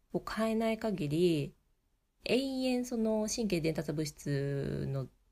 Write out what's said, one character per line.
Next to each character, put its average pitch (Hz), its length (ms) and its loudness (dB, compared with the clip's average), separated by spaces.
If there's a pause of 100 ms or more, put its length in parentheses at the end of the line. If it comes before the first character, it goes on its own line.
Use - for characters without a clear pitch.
(140)
を 175 100 -2
変 220 280 0
え 220 40 2
な 226 160 2
い 220 60 0
限 202 320 -2
り、 160 460 2 (720)
永 226 120 2 (260)
遠 247 220 0
そ 240 120 -4
の 220 360 2
神 226 140 0
経 175 140 2
伝 160 120 2
達 160 180 -2
物 151 160 -2
質 139 800 -2
の 135 200 -4 (240)